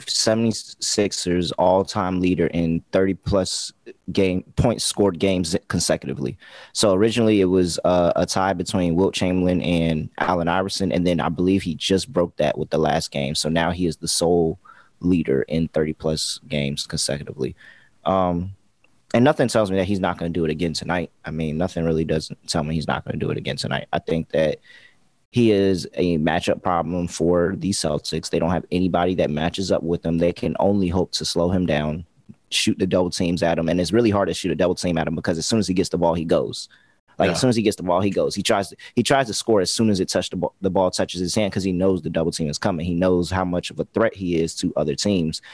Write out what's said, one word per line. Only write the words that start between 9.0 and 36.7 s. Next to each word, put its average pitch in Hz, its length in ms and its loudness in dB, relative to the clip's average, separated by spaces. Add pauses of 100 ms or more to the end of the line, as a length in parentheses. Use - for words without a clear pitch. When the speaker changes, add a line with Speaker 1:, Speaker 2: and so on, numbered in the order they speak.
Speaker 1:
Chamberlain 90 480 2
and 82 560 0
Allen 85 300 0
Iverson, 95 440 -2
and 87 140 0
then 87 140 2
I 71 80 0
believe 90 340 2
he 85 120 -4
just 90 380 -2
broke 87 240 -2
that 76 220 -2
with 76 120 -6
the 73 80 0
last 78 340 0
game. 71 220 -4
So 78 140 -4
now 82 220 0
he 87 160 -2
is 80 100 -2
the 85 120 -8
sole 85 500 2 (420)
leader 80 420 2
in 82 260 -2
thirty-plus 78 800 -2
games 71 380 -4
consecutively. 71 680 -6 (500)
Um, 92 500 0 (600)
and 120 100 4
nothing 147 220 4
tells 107 240 2
me 95 60 0
that 95 100 2
he's 98 140 -2
not 87 180 -2
gonna 85 120 -4
do 82 140 0
it 78 60 0
again 80 220 -2
tonight. 82 380 -4 (140)
I 78 60 -10
mean, 78 260 -4
nothing 87 280 -2
really 80 200 2
doesn't 78 440 -4
tell 80 160 -2
me 78 100 -4
he's 76 140 -2
not - 160 -4
gonna - 140 -6
do - 120 -2
it 76 80 -4
again - 180 -6
tonight. - 360 -6
I 90 80 -2
think 82 300 -4
that 78 280 0 (720)
he 117 200 4
is 98 440 2
a 87 240 2
matchup 80 440 0
problem 87 460 -2
for 87 500 0
the 98 120 -2
Celtics. 80 600 -4
They 82 80 0
don't 80 140 2
have 85 180 -2
anybody 90 460 0
that 80 140 0
matches 87 420 -2
up - 100 0
with 85 240 -4
him. 82 120 0
They 87 140 2
can - 280 -4
only 98 260 2
hope 87 240 0
to - 140 -6
slow 87 260 0
him 90 160 2
down, 76 400 -2 (440)
shoot - 280 0
the - 80 0
double 90 240 2
teams 87 320 -2
at 82 160 2
him. 82 100 -2
And 87 120 2
it's 85 120 -2
really 113 180 4
hard 98 180 2
to 85 60 -4
shoot 87 180 -2
a - 20 0
double 90 220 2
team 87 200 -2
at 78 120 0
him 82 80 -2
because 85 200 -2
as 80 80 -4
soon 113 140 0
as 101 80 0
he 92 80 -2
gets 90 140 0
the 90 100 -2
ball, 85 160 2
he 82 100 -4
goes. 80 440 -2 (500)